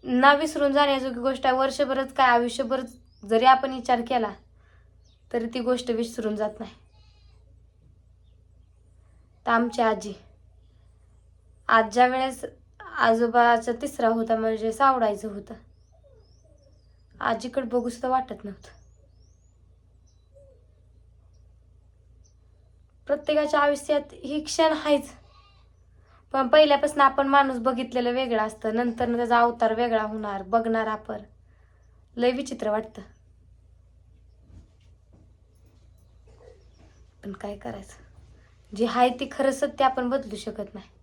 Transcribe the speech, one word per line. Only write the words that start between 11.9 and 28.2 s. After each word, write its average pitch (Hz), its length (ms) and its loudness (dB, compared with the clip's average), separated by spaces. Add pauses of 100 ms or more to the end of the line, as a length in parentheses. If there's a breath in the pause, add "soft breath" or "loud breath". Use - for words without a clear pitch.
ज्या 247 120 6
वेळेस 262 380 -2 (520)
आजोबाचा 233 760 2
तिसरा 233 360 -4
होता, 226 280 0
म्हणजे 220 360 -2
सावडायचं 220 600 0
होतं, 202 200 -14 (1700)
आजीकडे 233 460 -4
बघू 240 220 -4
सुद्धा 240 200 -8
वाटत 262 360 -4
नव्हतं. 202 240 -14 (4000)
प्रत्येकाच्या 294 540 0
आयुष्यात 285 400 0 (120)
ही 294 280 -8
क्षण 311 320 0
आहेच, 294 380 0 (1200 soft breath)
पण 262 160 0
पहिल्यापासून 294 520 6
आपण 277 260 6
माणूस 269 300 4
बघितलेलं 240 560 -2
वेगळं 240 300 0